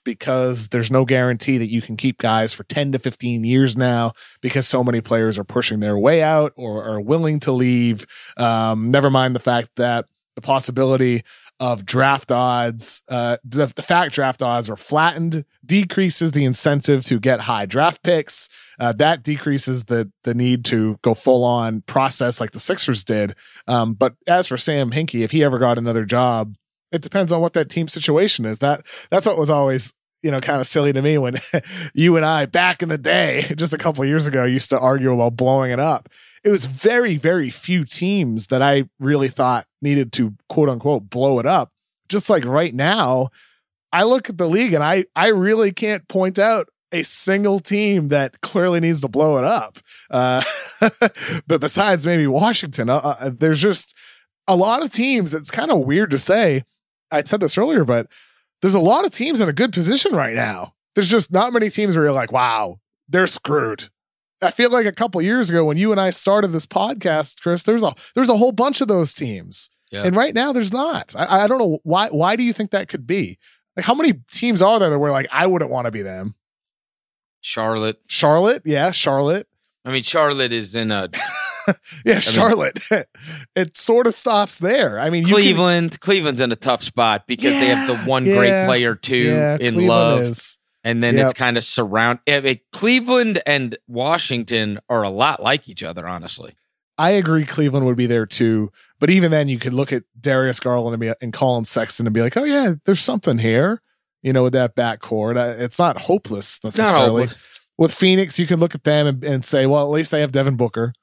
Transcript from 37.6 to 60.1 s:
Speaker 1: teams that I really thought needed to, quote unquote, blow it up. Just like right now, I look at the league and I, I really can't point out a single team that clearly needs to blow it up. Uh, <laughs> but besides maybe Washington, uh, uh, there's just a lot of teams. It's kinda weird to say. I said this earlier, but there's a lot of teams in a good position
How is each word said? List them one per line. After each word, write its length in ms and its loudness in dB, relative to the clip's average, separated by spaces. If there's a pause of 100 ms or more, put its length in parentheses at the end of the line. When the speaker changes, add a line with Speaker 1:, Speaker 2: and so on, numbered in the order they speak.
Speaker 1:
teams 640 -2
that 140 0
I 220 4 (160)
really 280 0
thought 380 -2 (160)
needed 320 0
to, 220 -2 (140)
quote 200 2
unquote, 400 -2
blow 300 0
it 60 -2
up. 280 0 (360)
Just 200 -2
like 160 2
right 280 0
now, 560 0 (640)
I 120 2
look 260 2
at 80 -10
the 100 0
league 260 2
and 100 2
I, 220 0 (100)
I 120 2
really 460 2
can't 340 -4
point 320 -2
out 300 0 (240)
a 100 -4
single 560 -2
team 500 0
that 300 -2
clearly 400 0
needs 220 0
to 80 -4
blow 280 2
it 60 0
up. 340 -2 (320)
Uh, 320 0 (380)
<laughs> 0 -
but 800 0
besides 460 0
maybe 220 2
Washington, 600 0
uh, 80 2
uh, 400 -4
there's 240 2
just 320 -2 (540)
a 80 4
lot 280 2
of 80 -6
teams. 420 0
It's 180 -8
kinda 240 0
weird 360 2
to 80 0
say. 440 2 (480)
I 120 0
said 180 -2
this 160 0
earlier, 260 2
but 240 0 (540)
there's 120 2
a 60 4
lot 260 4
of 60 -2
teams 300 -2
in 80 2
a 40 0
good 200 0
position 420 0